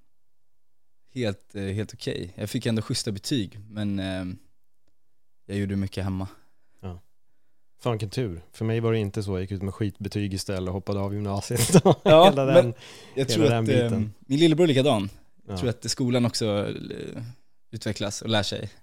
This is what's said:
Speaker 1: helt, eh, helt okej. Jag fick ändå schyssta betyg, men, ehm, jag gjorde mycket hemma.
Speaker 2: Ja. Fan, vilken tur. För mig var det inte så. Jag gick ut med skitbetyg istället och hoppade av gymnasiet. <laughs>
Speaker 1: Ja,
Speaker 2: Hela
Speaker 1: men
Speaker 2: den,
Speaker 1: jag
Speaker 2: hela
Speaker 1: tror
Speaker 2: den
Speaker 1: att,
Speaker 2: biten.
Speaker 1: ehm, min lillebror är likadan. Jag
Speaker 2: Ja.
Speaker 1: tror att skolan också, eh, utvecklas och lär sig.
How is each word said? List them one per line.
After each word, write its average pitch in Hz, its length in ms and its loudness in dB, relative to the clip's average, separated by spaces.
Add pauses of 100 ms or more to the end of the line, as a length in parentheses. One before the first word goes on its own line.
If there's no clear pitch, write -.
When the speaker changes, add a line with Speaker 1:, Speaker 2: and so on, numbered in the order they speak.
(1120)
Speaker 1:
helt, 107 420 -6
eh, 101 80 -6
helt 98 300 -4
okej. 95 420 -8
Jag 104 140 -6
fick 120 160 -4
ändå 113 160 0
schyssta 120 300 -4
betyg, 104 480 -6 (100)
men, 104 300 -4
ehm, 95 380 -6 (1080)
jag 98 120 -6
gjorde 98 180 -2
mycket 98 280 -4
hemma. 95 240 -4 (540)
Speaker 2:
Ja. 90 180 -12 (800)
Fan, 123 140 -2
vilken 107 160 -4
tur. 101 320 -6 (100)
För - 140 -6
mig 113 140 0
var 113 120 2
det 113 80 2
inte 104 240 -4
så. 101 80 -6
Jag 92 100 -2
gick 98 100 -6
ut 92 100 -6
med 98 120 -4
skitbetyg 101 600 -4
istället 92 340 -4
och 92 60 -4
hoppade 98 260 -4
av 98 140 -4
gymnasiet. 104 600 -2
<laughs> 175 100 10 (200)
Speaker 1:
Ja, 160 260 10
Speaker 2:
Hela 135 160 0
Speaker 1:
men 135 100 4
Speaker 2:
den, 120 180 6 (420)
Speaker 1:
jag 135 100 0
Speaker 2:
hela 123 100 -4
Speaker 1:
tror - 80 4
Speaker 2:
den 113 200 4
Speaker 1:
att, - 20 0
Speaker 2:
biten. 113 280 2
Speaker 1:
ehm, 110 260 -2
min 135 200 -2
lillebror 160 240 6
är 175 40 6
likadan. 127 420 2 (380)
Jag 104 60 -8
Speaker 2:
Ja. 95 60 -6
Speaker 1:
tror 104 100 -2
att 110 220 -6
skolan 123 340 0
också, 104 440 0
eh, - 540 -10 (480)
utvecklas 104 500 -6
och 113 80 -8
lär 107 140 2
sig. 104 260 -6 (140)